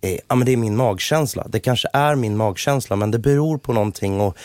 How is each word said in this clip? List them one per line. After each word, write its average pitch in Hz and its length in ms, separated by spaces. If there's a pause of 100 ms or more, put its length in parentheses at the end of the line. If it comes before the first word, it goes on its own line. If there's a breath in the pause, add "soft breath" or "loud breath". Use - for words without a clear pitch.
eh, 95 100 (180)
"Ja, 127 60
men 123 120
det 131 60
är 127 40
min 110 200
magkänsla." 123 720
Det 110 120
kanske 123 320
är 147 220
min 110 220
magkänsla, 110 600
men 104 140
det 113 80
beror 143 400
på - 140
någonting 101 480
och, 98 240